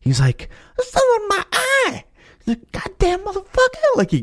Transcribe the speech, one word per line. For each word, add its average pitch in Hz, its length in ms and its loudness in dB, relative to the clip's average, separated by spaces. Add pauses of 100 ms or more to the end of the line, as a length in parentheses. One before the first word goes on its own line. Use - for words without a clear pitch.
He's 131 200 0
like, 131 280 0 (280)
There's 508 140 -4
something 508 320 2
in 415 60 -8
my 392 240 0
eye. 523 520 0 (400)
He's 233 120 -2
like, - 160 -20
Goddamn - 480 -2
motherfucker. 508 760 0
Like, 202 140 0
he 139 120 -2